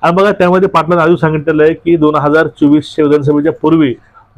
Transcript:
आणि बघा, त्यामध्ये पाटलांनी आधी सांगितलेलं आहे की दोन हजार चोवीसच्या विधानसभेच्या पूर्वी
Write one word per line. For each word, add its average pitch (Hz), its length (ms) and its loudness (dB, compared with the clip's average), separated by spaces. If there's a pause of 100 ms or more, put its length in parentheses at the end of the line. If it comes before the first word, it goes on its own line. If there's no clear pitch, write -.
आणि 170 140 0
बघा, 196 160 2
त्यामध्ये 185 360 0
पाटलांनी 170 360 0
आधी 165 140 2
सांगितलेलं 156 460 -2
आहे 160 100 2
की 170 240 -2
दोन 151 180 0
हजार 151 320 0
चोवीसच्या 147 580 0
विधानसभेच्या 147 460 0 (100)
पूर्वी 156 340 0 (420)